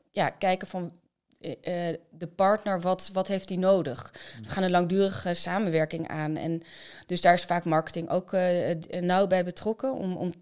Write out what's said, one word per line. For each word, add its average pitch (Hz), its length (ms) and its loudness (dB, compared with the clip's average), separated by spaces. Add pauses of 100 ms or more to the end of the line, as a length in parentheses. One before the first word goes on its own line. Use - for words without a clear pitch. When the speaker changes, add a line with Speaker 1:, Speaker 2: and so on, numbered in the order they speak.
(100)
Speaker 1:
ja, 165 200 0
kijken 185 380 0
van, 175 240 -6 (480)
eh, 175 500 -6
eh, 165 60 -4 (140)
de 165 160 -12
partner, 196 540 2
wat, 185 320 0
wat 190 160 0
heeft 190 200 -4
die 180 100 -2
nodig? 180 540 2 (220)
Speaker 2:
Mhm. 113 80 -16
Speaker 1:
We 107 80 -12
gaan 165 120 -2
een 185 80 2
langdurige 185 640 2
samenwerking 170 760 0
aan. 156 280 -4
En 165 260 -4 (440)
dus 180 140 -4
daar 175 140 8
is 175 100 0
vaak 175 200 -2
marketing 160 460 0
ook, 180 220 -2
eh, 175 380 2
d-, 170 300 -6
nauw 180 260 2
bij 180 180 2
betrokken 220 480 -4
om, 185 240 -4
om, 180 260 -4